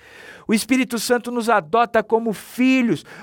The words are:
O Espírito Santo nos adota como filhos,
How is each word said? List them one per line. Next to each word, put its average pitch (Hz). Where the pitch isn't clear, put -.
O 214
Espírito 247
Santo 240
nos 233
adota 220
como 226
filhos, 247